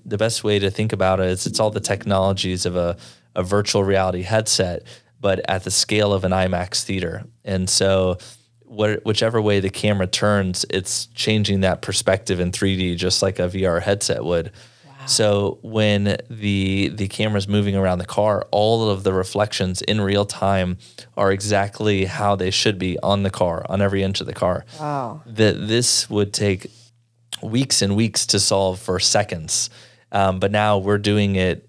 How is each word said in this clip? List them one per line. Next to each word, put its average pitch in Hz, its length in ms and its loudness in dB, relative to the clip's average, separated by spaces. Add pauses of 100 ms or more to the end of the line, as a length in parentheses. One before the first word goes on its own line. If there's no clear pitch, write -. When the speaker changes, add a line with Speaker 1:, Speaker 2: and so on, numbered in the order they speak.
Speaker 1:
the 98 120 -6
best 113 240 -2
way 104 180 2
to 98 100 0
think 107 240 -2
about 95 260 2
it 92 60 0
is 92 200 -2
it's 113 140 -2
all 107 120 2
the 98 100 -6
technologies 95 840 -2
of 90 120 -2
a, 87 180 0 (400)
a 92 80 -2
virtual 101 400 0
reality 95 380 2
headset, 98 640 -2 (360)
but 95 300 0
at 92 160 -4
the 92 60 -4
scale 104 420 2
of 95 100 2
an 92 80 0
imax 92 520 0
theater. 90 420 -4 (180)
And 92 260 -2
so 95 500 2 (400)
what, 107 460 -2
whichever 113 340 2
way 104 200 4
the 95 100 0
camera 98 380 0
turns, 98 600 0
it's - 380 -4
changing 101 540 0
that 92 200 0
perspective 95 580 0
in 87 120 0
three 98 240 0
D, 90 200 -2
just 90 280 0
like 95 160 0
a 90 80 0
V 95 180 -2
R 85 140 2
headset 85 440 -2
would. 85 280 -2 (360)
Speaker 2:
Wow. - 180 -20
Speaker 1:
So 101 560 2
when 104 560 2 (100)
the, 98 640 0
the 98 180 -4
camera's 104 400 0
moving 101 280 2
around 92 240 2
the 87 80 -8
car, 104 420 0
all 110 400 2
of 98 140 -2
the 95 100 2
reflections 95 720 -2
in 107 180 0
real 101 240 2
time 95 540 0 (360)
are 98 160 2
exactly 101 720 0
how 101 300 0
they 95 140 -2
should 98 300 0
be 92 220 -2
on 101 200 2
the 98 80 0
car, 87 400 -6
on 98 100 -2
every 98 220 0
inch 95 200 -2
of - 60 -8
the - 60 -8
car. 90 320 -2 (140)
Speaker 2:
Wow. 143 480 -8
Speaker 1:
That 107 400 0
this 120 420 0
would 104 240 0
take 101 380 -2 (720)
weeks 117 400 0
and 101 120 2
weeks 110 320 0
to 98 120 2
solve 95 400 2
for 90 200 -2
seconds. - 720 -2 (420)
Um, 98 280 2
but 98 120 0
now 104 280 2
we're 101 180 2
doing 101 380 2
it 92 320 0